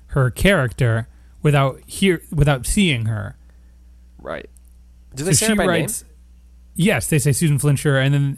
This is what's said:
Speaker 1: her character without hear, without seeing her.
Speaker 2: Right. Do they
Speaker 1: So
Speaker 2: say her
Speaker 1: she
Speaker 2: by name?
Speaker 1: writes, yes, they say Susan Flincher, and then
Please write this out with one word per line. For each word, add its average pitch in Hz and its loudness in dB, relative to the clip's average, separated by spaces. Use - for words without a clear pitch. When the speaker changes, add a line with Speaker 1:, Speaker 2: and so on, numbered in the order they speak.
Speaker 1:
her 127 0
character 123 0
without 139 0
hear, 185 0
without 143 0
seeing 147 0
her. 107 -6
Speaker 2:
Right. 73 -12
Do 135 -8
they 180 0
Speaker 1:
So 214 2
Speaker 2:
say - 0
her 220 4
Speaker 1:
she 208 0
Speaker 2:
by 185 2
name? 170 0
Speaker 1:
writes, - -8
yes, 165 0
they 156 0
say 143 2
Susan 147 0
Flincher, 143 0
and 139 2
then 139 0